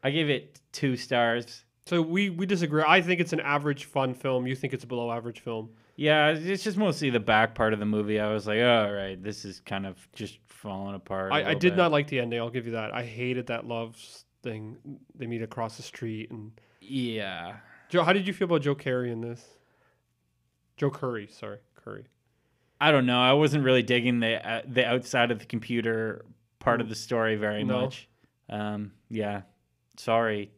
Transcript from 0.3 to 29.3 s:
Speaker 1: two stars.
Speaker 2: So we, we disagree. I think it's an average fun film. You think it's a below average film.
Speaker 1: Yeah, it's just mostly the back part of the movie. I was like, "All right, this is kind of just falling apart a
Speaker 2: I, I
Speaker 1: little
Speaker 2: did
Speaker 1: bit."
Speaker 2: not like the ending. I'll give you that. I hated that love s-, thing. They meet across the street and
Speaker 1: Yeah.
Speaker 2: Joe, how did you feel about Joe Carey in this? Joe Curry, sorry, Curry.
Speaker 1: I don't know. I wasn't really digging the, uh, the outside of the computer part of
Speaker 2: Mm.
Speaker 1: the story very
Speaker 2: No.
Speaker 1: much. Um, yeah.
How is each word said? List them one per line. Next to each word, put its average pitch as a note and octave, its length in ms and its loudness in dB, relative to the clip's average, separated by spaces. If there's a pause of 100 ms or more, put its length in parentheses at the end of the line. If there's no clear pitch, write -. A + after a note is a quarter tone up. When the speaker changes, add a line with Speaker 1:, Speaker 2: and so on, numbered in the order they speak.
Speaker 1:
two C3 240 0
stars. A#2+ 640 0 (220)
Speaker 2:
So F3 160 0
we, F3+ 280 0
we F3+ 160 -4
disagree. E3+ 400 0
I E3+ 160 8
think F3 200 0
it's E3+ 120 0
an D#3+ 60 0
average C#3+ 460 -2
fun C3 280 0
film. B2+ 320 0
You C3 100 -2
think B2+ 180 -6
it's A#2+ 100 -8
a B2 40 -18
below A#2+ 240 -4
average A#2 280 -8
film. A2+ 300 -8 (260)
Speaker 1:
Yeah, D3+ 360 4
it's F3 320 -2
just G3+ 140 -2
mostly E3 340 0
the A#2+ 80 2
back A2 360 4
part A2 160 2
of G#2+ 80 -2
the G#2 60 -4
movie. G#2+ 340 0
I G#2+ 140 0
was G#2 140 -4
like, G#2+ 140 2
"All A#2 300 4
right, G2 300 -8
this G2+ 240 -10
is F#2+ 140 -12
kind G2 260 -8
of F#2 100 -10 (180)
just - 340 -12
falling G2 480 -10
apart F#2+ 360 -4
a C3+ 40 2
Speaker 2:
I, - 20 4
I D3+ 60 0
Speaker 1:
little D3+ 160 0
Speaker 2:
did F3+ 140 4
Speaker 1:
bit." F3 40 0
Speaker 2:
not F3 140 4
like D3 160 2
the C#3 120 -2
ending. A#2 200 -2
I'll A#2 100 -4
give A#2+ 160 -6
you A#2 60 -6
that. A2 240 -6
I A#2+ 80 -6
hated B2 440 -6
that A#2 200 -6
love A#2 280 -8
s-, - 300 -20 (160)
thing. A2 360 -10 (380)
They B2+ 120 -10
meet A#2 160 -6
across A2 340 -8
the B2+ 60 -16
street A2 480 -10
and G#2+ 200 -14 (300)
Speaker 1:
Yeah. G#2 760 -6 (320)
Speaker 2:
Joe, F3 140 4
how D#3+ 100 4
did F#3+ 120 2
you F#3+ 80 -4
feel F#3+ 120 -2
about E3+ 180 2
Joe C#3+ 120 0
Carey B2+ 360 -4
in A2+ 100 -6
this? A#2+ 240 -10 (1300)
Joe C#3+ 120 0
Curry, A#2 380 -8
sorry, G2+ 320 -14 (160)
Curry. G#2+ 300 -16 (760)
Speaker 1:
I D3+ 100 6
don't C3+ 140 6
know. B2 160 4
I B2+ 120 8
wasn't D3 300 4
really B2+ 200 6
digging A#2+ 360 2
the, A2+ 280 0
uh, A2+ 200 -4
the B2+ 180 2
outside A#2+ 460 2
of A2 80 -2
the - 60 -18
computer A2+ 800 -4 (340)
part A#2+ 220 2
of A2 60 -4
Speaker 2:
Mm. - 20 -10
Speaker 1:
the A2 60 -8
story A2+ 400 0
very G#2 280 -2
Speaker 2:
No. B2+ 180 0
Speaker 1:
much. - 280 -6 (400)
Um, G#2 420 -6 (180)
yeah. G#2 320 -4 (560)